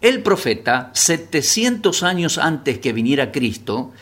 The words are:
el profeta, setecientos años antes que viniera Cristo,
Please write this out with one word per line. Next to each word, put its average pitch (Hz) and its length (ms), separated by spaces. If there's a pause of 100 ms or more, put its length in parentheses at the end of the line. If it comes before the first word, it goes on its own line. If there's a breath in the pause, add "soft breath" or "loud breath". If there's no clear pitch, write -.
el 247 220
profeta, 127 720
setecientos 185 1080
años 175 340
antes 147 420
que 123 120
viniera 123 400
Cristo, 120 600 (100 loud breath)